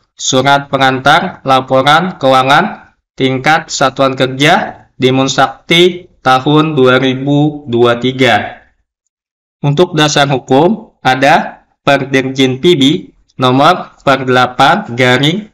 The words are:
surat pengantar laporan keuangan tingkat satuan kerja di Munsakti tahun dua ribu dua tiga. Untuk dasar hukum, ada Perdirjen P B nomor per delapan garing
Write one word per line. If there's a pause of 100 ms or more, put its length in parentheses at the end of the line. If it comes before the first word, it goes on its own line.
(180)
surat
pengantar
laporan
keuangan (240)
tingkat
satuan
kerja
di
Munsakti (160)
tahun
dua
ribu
dua
tiga. (960)
Untuk
dasar
hukum,
ada (180)
Perdirjen
P
B (580)
nomor
per
delapan
garing